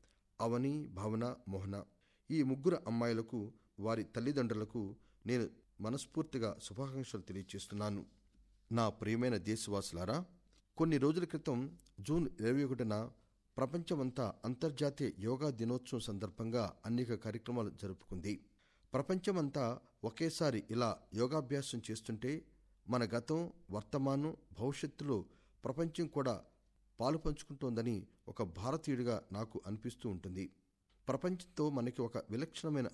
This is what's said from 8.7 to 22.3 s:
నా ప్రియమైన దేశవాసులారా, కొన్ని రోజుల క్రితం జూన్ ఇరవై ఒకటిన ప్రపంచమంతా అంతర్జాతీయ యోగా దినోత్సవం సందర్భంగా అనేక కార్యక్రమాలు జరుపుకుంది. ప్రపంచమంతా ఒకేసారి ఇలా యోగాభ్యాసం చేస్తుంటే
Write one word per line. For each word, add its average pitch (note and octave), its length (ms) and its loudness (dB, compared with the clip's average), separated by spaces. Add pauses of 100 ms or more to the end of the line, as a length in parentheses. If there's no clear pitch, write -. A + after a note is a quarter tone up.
నా A#2 180 4
ప్రియమైన A#2 480 2
దేశవాసులారా, G2+ 880 0 (520)
కొన్ని D#3+ 200 6
రోజుల D#3 260 6
క్రితం D3+ 540 -2 (220)
జూన్ D3+ 300 2 (100)
ఇరవై B2+ 240 4
ఒకటిన A#2+ 460 0 (480)
ప్రపంచమంతా C3 760 0 (120)
అంతర్జాతీయ C3+ 760 0
యోగా B2+ 300 0
దినోత్సవం B2 500 0
సందర్భంగా A2 760 -2 (120)
అనేక A#2 300 2
కార్యక్రమాలు A2+ 540 -2
జరుపుకుంది. F#2+ 760 -6 (480)
ప్రపంచమంతా C#3+ 840 2 (240)
ఒకేసారి D3 680 2
ఇలా A#2 260 2 (160)
యోగాభ్యాసం B2+ 680 0 (100)
చేస్తుంటే B2 540 -4 (440)